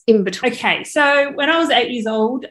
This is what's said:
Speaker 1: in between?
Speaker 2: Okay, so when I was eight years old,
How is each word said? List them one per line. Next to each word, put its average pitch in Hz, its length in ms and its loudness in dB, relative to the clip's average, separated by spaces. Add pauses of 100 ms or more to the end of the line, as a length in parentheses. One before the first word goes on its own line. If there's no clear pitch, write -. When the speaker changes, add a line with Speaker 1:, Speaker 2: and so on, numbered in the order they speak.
Speaker 1:
in 214 160 6
between? 208 300 -4
Speaker 2:
Okay, 202 320 -2
so 285 480 2
when 285 160 -2
I 330 100 2
was 311 100 0
eight 247 220 2
years 226 160 -6
old, 220 440 -2